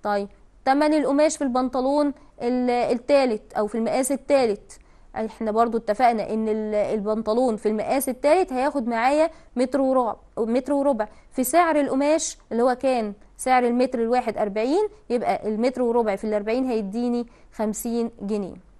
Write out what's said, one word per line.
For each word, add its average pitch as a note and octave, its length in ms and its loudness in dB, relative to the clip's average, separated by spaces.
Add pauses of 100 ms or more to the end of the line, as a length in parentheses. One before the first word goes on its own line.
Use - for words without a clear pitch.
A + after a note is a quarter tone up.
طيب، G3+ 260 -2 (360)
تمن D4 300 4
القماش D4+ 420 2
في D4 80 -4
البنطلون C4 680 0 (300)
ال-، B3 280 0
التالت A#3+ 800 0
أو G#3 140 -2
في - 80 -10
المقاس A#3 380 -2
التالت، C4 640 0 (380)
احنا A3 340 -6
برضو A3+ 280 0
اتفقنا A3 540 0
ان A3 160 -2
ال-، G#3+ 260 -4
البنطلون G#3+ 840 0
في G#3 120 -4
المقاس A#3 400 -2
التالت E4+ 440 2
هياخد C4 360 -2
معايا C#4 420 2 (260)
متر C4 240 0
وربع، C4 360 0 (220)
متر A#3+ 340 -2
وربع. C#4 360 0 (240)
في C4 120 -2
سعر D#4+ 360 2
القماش C#4+ 580 0 (140)
اللي A#3 100 0
هو B3+ 120 4
كان B3 380 -2 (240)
سعر B3+ 280 2
المتر B3 380 0
الواحد A#3+ 360 0
أربعين، A#3+ 500 0 (220)
يبقى G#3+ 380 -2
المتر B3 340 -2
وربع A#3 340 0
في G#3 80 -10
الأربعين G#3+ 400 -2
هيديني A#3+ 640 -2 (260)
خمسين A3+ 580 -4 (120)
جنيه. G3 440 -6 (140)